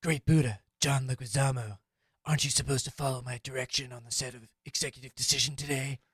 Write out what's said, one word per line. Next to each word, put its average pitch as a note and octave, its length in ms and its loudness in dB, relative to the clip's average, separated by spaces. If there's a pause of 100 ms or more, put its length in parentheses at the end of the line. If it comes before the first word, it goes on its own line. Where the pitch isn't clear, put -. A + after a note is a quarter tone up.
Great D#3+ 220 0
Buddha, C3+ 360 4 (200)
John C#3 260 2
Leguizamo. C3 680 0 (480)
Aren't D3+ 200 2
you C#3+ 60 0
supposed C3+ 360 2
to C#3+ 40 -6
follow C3+ 300 -2
my B2 240 -6
direction C3 480 -4
on A#2+ 120 -14
the A#2 60 -14
set C3 240 -2
of A2+ 140 -18 (160)
Executive C3 500 -6
Decision C#3 420 0
today? C#3 420 -2 (160)